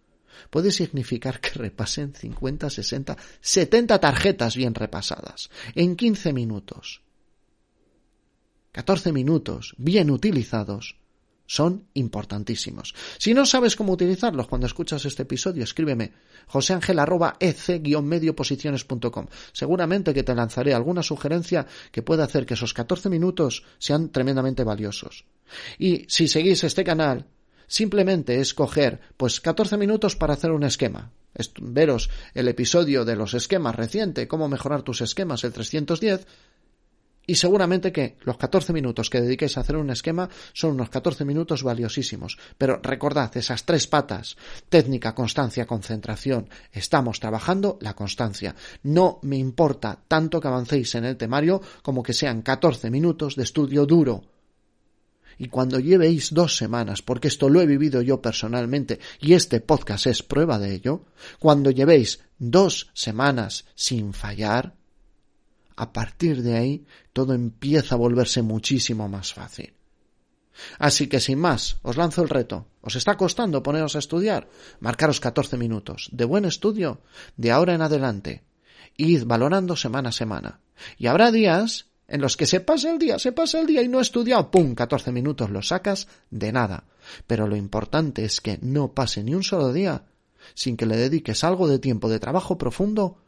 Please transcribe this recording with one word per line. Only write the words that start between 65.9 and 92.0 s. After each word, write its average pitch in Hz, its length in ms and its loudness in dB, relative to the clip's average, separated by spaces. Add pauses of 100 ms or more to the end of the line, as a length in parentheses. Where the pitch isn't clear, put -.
partir 127 520 -2
de 117 120 0
ahí 135 300 -2 (260)
todo 131 220 0
empieza 131 640 0
a - 20 0
volverse 120 440 2
muchísimo 110 640 -2
más 98 260 -10
fácil. - 400 -16 (1040)
Así 147 300 2
que 139 100 0
sin 135 220 0
más, - 420 0
os 123 140 -4
lanzo 170 260 0
el 156 60 2
reto. 113 400 -4 (120)
¿Os 107 140 -10
está 202 220 0
costando 185 440 0
poneros 151 360 -2
a - 20 -2
estudiar? 175 500 -2 (300)
Marcaros 123 400 2
catorce 127 380 -2
minutos 113 560 -6
de 123 140 0
buen 196 180 2
estudio 180 560 -2 (360)
de 117 140 0
ahora 170 240 6
en 160 80 2
adelante. 135 640 -2 (520)
Id 151 280 4
valorando 156 500 2
semana 127 360 -4
a - 20 -6
semana. 104 480 -6 (360)
Y 120 120 -2
habrá 226 240 6
días 214 540 2 (200)
en 143 140 -4
los 135 160 0
que - 100 0
se 185 140 2
pasa 302 320 0
el 320 60 -2
día, 269 200 0
se 254 140 -2
pasa 320 260 0
el 330 80 2
día 294 160 4
y 247 60 2
no 254 100 0
he 262 40 2
estudiado, 240 480 2
¡pum!, 156 240 4
catorce 127 360 -2
minutos 123 400 -2
los 101 180 -6
sacas 190 380 -2 (240)
de 107 220 -4
nada. 110 320 -2 (420)
Pero 107 220 0
lo 104 80 -2
importante 107 680 -2
es - 160 -4
que 107 220 -4
no 135 300 -2
pase 117 320 -2
ni 131 100 -2
un 190 80 -2
solo 147 300 0
día 170 320 -2 (500)
sin 120 220 -4
que 117 100 -2
le 110 100 2
dediques 131 460 0
algo 180 240 2
de 135 140 4
tiempo 117 280 0